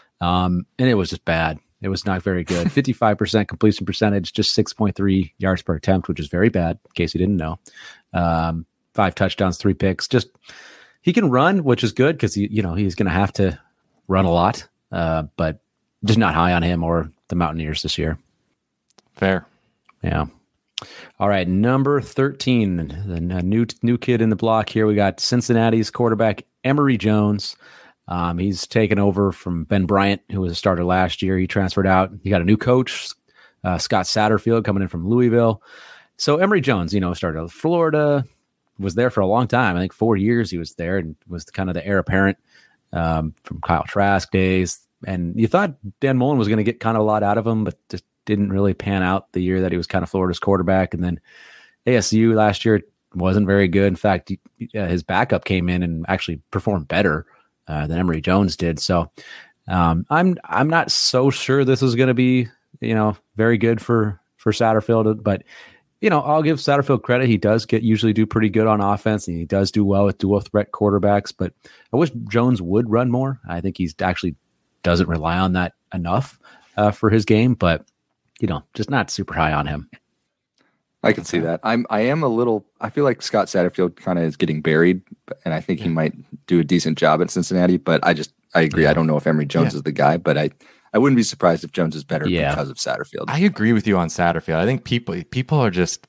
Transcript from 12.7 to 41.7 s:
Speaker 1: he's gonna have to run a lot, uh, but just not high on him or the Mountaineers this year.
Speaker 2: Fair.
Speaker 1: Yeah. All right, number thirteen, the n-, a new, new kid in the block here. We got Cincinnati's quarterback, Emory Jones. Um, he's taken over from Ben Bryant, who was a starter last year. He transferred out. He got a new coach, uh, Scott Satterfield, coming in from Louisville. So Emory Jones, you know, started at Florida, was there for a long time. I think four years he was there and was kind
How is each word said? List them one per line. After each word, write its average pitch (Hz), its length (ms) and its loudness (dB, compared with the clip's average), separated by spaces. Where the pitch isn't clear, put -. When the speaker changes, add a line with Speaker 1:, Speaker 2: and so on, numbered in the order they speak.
Speaker 1:
he's 95 220 -2
gonna 98 160 0
have 95 240 2
to 92 240 0
run 95 160 2
a 90 60 2
lot, 85 360 0
uh, 80 340 -2
but 80 240 -4
just 104 140 2
not 104 160 4
high 87 200 2
on 87 80 2
him 87 200 0
or 82 280 -2
the - 80 -6
Mountaineers 78 460 -4
this - 160 -6
year. 80 180 -2
Speaker 2:
Fair. 95 300 0
Speaker 1:
Yeah. 78 240 -2
All 98 100 0
right, 95 180 2
number 127 540 2
thirteen, 127 760 0
the 90 100 -6
n-, 85 140 -4
a 90 120 -4
new, 110 240 0
new 120 160 0
kid 120 240 0
in 110 80 2
the 107 60 0
block 110 340 0
here. 110 160 2
We 107 80 2
got 101 260 0
Cincinnati's 113 720 0
quarterback, 113 540 0
Emory 139 320 2
Jones. 104 600 0
Um, 87 320 -4
he's 95 280 -4
taken 107 320 2
over 101 340 2
from 87 320 -6
Ben 98 220 0
Bryant, 98 340 2
who 98 100 -4
was 90 120 -4
a 85 40 -8
starter 87 280 0
last 90 380 0
year. 95 160 0
He 92 80 0
transferred 95 400 -2
out. 95 260 2
He 98 80 -6
got 95 120 2
a - 20 -2
new 104 140 4
coach, 127 500 -2
uh, 90 160 -2
Scott 98 280 -2
Satterfield, 110 580 0
coming 98 180 -2
in 92 60 -4
from 85 200 -6
Louisville. 117 540 2
So 147 180 0
Emory 190 240 2
Jones, 98 320 0
you 101 80 0
know, 90 140 -2
started 80 280 -6
at 85 80 -10
Florida, 151 720 0
was 95 160 -4
there 120 140 2
for 113 140 0
a 95 40 2
long 113 220 2
time. 117 280 2
I 87 40 0
think 95 140 -4
four 110 240 2
years 110 320 0
he 90 80 -6
was 82 160 -10
there 87 240 -4
and 80 180 -8
was 87 160 -10
kind 92 260 -6